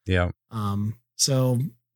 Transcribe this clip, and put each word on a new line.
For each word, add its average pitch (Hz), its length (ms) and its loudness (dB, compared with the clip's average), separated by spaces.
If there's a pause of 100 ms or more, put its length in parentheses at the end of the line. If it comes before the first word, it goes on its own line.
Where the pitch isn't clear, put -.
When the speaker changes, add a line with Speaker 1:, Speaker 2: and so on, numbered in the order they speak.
Speaker 1:
Yeah. 87 280 2 (180)
Speaker 2:
Um, 104 460 -4 (200)
so 127 420 2 (380)